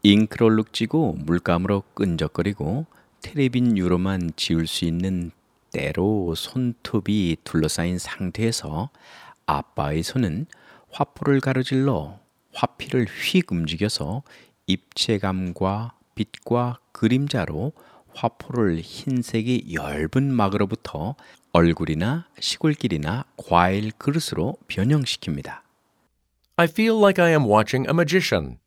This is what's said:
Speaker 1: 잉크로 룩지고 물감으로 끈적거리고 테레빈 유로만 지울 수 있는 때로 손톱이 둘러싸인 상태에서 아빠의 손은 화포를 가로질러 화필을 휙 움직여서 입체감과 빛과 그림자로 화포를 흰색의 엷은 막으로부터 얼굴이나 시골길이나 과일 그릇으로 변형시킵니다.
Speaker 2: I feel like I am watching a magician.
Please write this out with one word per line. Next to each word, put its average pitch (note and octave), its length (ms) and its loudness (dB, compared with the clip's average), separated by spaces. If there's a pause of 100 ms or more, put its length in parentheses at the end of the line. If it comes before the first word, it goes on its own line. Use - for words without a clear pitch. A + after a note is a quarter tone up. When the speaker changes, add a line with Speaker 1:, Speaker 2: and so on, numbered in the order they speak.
Speaker 1:
잉크로 G#2+ 460 6
룩지고 A2 640 0
물감으로 F2 680 0 (120)
끈적거리고 F#2 920 -2 (360)
테레빈 B2 540 0
유로만 F2+ 600 0
지울 E2 320 0
수 - 160 -4
있는 F2 480 -2 (400)
때로 E2+ 640 -2
손톱이 G#2 1040 -2
둘러싸인 E2+ 560 -2
상태에서 G2 920 -6 (560)
아빠의 D2 580 -2
손은 A2+ 420 -2 (500)
화포를 - 440 0
가로질러 C3 800 -2 (340)
화필을 - 520 -2
휙 - 460 0
움직여서 E2+ 680 -2 (440)
입체감과 F#2+ 1300 -2 (220)
빛과 A#2+ 640 -2 (140)
그림자로 A#2 840 0 (400)
화포를 A2 680 -2
흰색의 A#2+ 960 -4
엷은 E2 580 -2
막으로부터 G2+ 840 -2 (360)
얼굴이나 E2+ 760 2 (140)
시골길이나 A2 840 -2 (100)
과일 F#2+ 640 2
그릇으로 C#3+ 580 -2 (120)
변형시킵니다. G#2+ 920 -2 (960)
Speaker 2:
I E3+ 80 4
feel A3 320 2
like G3 260 6
I E3+ 100 6
am D3+ 120 4
watching A2 420 4
a C3+ 60 0
magician. D3 760 0